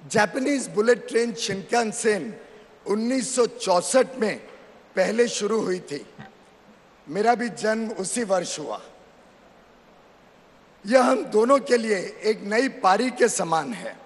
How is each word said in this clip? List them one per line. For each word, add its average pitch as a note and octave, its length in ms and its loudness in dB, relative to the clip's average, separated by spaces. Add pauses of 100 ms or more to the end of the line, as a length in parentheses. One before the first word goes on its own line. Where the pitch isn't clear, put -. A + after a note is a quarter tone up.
Japanese B3+ 600 0
bullet G#3+ 400 2
train A#3 260 -2
Shinkansen G#3 1000 -2 (520)
उन्नीस A3+ 480 -2
सौ A#3+ 100 4
चौसठ F#3 680 2
में F#3+ 240 -2 (560)
पहले G#3+ 320 2
शुरू G#3 340 -2
हुई F#3 180 -2
थी। - 260 -12 (1040)
मेरा G#3+ 260 2
भी A#3 140 -4
जन्म A3 400 -2
उसी A3+ 340 -4
वर्ष F#3 360 -2
हुआ। A#2 220 -8 (2000)
यह B3+ 180 4
हम C4 220 2
दोनों A#3+ 340 4
के B3 180 2
लिए G#3 460 -2
एक G#3+ 200 0
नई A3 260 0
पारी A3 420 2
के A#3+ 180 2
समान E3 440 -2
है। F3 320 -10